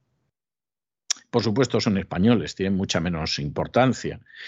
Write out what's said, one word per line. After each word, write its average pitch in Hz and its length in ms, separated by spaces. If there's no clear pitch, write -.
Por 117 120
supuesto, 117 380
son 101 180
españoles, 92 560
tienen 95 220
mucha 92 240
menos 82 400
importancia 85 800